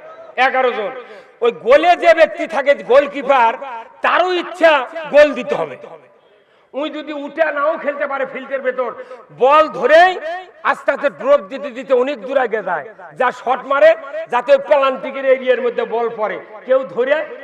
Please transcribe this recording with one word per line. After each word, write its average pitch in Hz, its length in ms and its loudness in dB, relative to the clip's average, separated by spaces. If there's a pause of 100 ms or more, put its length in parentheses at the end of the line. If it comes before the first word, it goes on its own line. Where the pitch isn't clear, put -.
(360)
এগারো 254 360 2
জন। 202 180 -6 (500)
ওই 233 120 2
গোলে 285 440 4
যে 339 180 4
ব্যক্তি 320 320 2
থাকে, 277 280 0
গোলকিপার, 247 800 2 (480)
তারও 320 300 0
ইচ্ছা 311 540 2 (240)
গোল 294 220 6
দিতে 220 220 -6
হবে। 156 220 -6 (960)
উনি 285 180 -6
যদি 302 220 -12
উঠে 294 320 -6
নাও 294 340 -2
খেলতে 285 280 -6
পারে 269 200 -6
ফিল্ডের 262 340 -8
ভেতর, 254 340 -4 (440)
বল 294 300 6
ধরেই 320 500 4 (440)
আস্তে - 300 -2
আস্তে 277 180 -2
ড্রপ 277 300 2
দিতে 262 300 -12
দিতে 254 240 -2
অনেক 254 260 -2
দূর 269 180 -4
আগে 220 240 -2
যায়, 170 260 -6 (260)
যা 247 160 0
শট 247 340 -4
মারে, 285 300 4 (360)
যাতে 247 220 2
ওই 269 60 6
প্লান্টিকের 269 680 0
এরিয়ার 254 380 2
মধ্যে 240 220 -2
বল 226 320 -2
পড়ে, 190 220 -4 (280)
কেউ 262 180 0
ধরে 262 400 -2 (200)